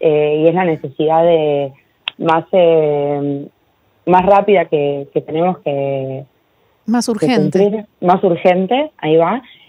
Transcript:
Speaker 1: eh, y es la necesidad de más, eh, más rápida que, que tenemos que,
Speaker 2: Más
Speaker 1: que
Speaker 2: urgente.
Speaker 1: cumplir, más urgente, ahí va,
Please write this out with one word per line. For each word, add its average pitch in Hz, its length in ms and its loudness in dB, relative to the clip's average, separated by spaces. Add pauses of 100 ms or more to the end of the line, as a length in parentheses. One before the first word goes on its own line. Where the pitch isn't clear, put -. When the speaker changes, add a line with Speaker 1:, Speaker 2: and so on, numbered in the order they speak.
Speaker 1:
eh, 151 420 0
y 160 60 4
es 165 60 0
la 185 100 0
necesidad 156 580 -2
de 147 500 0 (460)
más, 160 320 0
eh, 147 960 0 (600)
más 185 200 2
rápida 202 380 2
que, 143 480 -4
que 156 80 -4
tenemos 175 380 -4
que, 139 680 -6 (640)
Speaker 2:
Más 233 200 -2
Speaker 1:
que 240 60 -2
Speaker 2:
urgente. 202 480 0
Speaker 1:
cumplir, 208 260 0 (140)
más 185 240 2
urgente, 190 760 0
ahí 156 180 0
va, 180 240 0 (280)